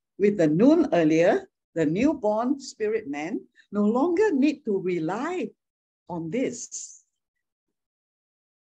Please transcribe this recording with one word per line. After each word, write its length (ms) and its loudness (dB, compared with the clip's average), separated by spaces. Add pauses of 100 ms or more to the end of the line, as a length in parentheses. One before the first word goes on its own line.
(180)
with 200 2
the 100 4
noon 440 4
earlier, 560 2 (280)
the 100 0
newborn 720 0
spirit 480 -6
man 340 -8 (300)
no 140 0
longer 460 2
need 340 0
to 120 -2
rely 720 -4 (600)
on 200 -8
this. 720 -8 (1800)